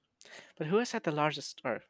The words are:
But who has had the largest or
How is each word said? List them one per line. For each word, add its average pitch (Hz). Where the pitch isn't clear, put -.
But 156
who 175
has 240
had 226
the 160
largest 147
or 113